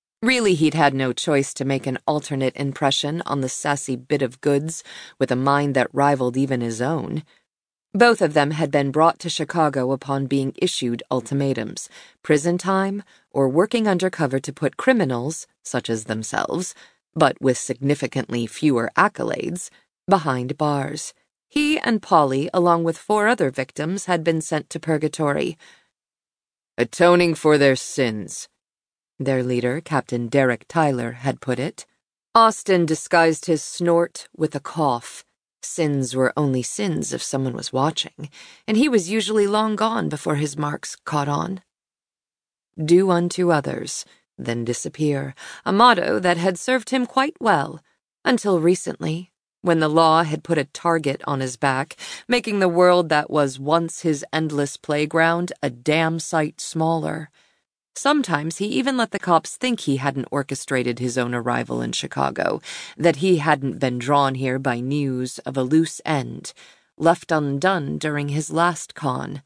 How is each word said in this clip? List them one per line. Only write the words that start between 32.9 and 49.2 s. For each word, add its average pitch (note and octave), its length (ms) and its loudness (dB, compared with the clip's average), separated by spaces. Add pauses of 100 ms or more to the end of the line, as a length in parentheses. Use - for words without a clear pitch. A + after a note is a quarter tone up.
his D#3+ 180 0
snort E3+ 720 -2
with D#3 180 -2
a C#3+ 60 -6
cough. C#3 640 -4 (400)
Sins C#3 520 -2
were C3 220 2
only C3+ 240 2
sins D#3 500 -4
if B2+ 120 -6
someone C3 320 -4
was - 180 -8
watching, C#3+ 560 -2 (380)
and G#3+ 100 2
he C#4+ 100 4
was G3+ 220 2
usually G#3 380 2
long G#3+ 280 0
gone G#3+ 340 -2
before D3+ 260 -4
his C#3+ 200 -2
marks D3 400 -6 (100)
caught C#3+ 220 0
on. E3 360 -4 (1120)
"Do F3 320 4
unto F3 420 2
others, C#3 540 -4 (320)
then A#2+ 260 -4
disappear," C#3 680 -4 (320)
a - 60 0
motto G3+ 480 4
that F3+ 180 2
had F3+ 220 0
served B3+ 320 -2
him B3+ 160 0
quite C#4 320 -2
well, D#3 420 0 (420)
until G#3 360 2
recently, E3+ 720 -2 (320)